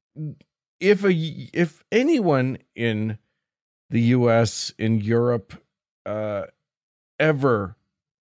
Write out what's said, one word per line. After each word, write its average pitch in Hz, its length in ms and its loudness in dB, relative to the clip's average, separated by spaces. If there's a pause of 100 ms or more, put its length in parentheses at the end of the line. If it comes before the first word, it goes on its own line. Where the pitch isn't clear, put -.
(800)
if 196 260 2
a, 190 80 4
if 160 800 -4
anyone 190 640 2 (180)
in 110 420 -2 (720)
the 120 120 0
U 120 280 4
S, 113 480 0
in 110 220 0
Europe, 117 540 -2 (520)
uh, 104 380 -6 (760)
ever 131 560 0 (500)